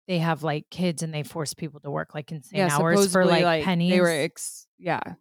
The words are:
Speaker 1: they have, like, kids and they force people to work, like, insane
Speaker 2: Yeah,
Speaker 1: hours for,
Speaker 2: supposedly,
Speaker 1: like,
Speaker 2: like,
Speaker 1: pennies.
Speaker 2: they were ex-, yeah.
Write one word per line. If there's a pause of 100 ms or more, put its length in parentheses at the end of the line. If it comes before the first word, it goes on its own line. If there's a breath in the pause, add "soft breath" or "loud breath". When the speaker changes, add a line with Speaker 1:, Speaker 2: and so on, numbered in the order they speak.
Speaker 1:
they
have,
like,
kids
and
they
force
people
to
work,
like,
insane
Speaker 2:
Yeah,
Speaker 1:
hours
for,
Speaker 2:
supposedly,
Speaker 1:
like,
Speaker 2:
like,
Speaker 1:
pennies.
Speaker 2:
they
were
ex-, (120)
yeah. (200)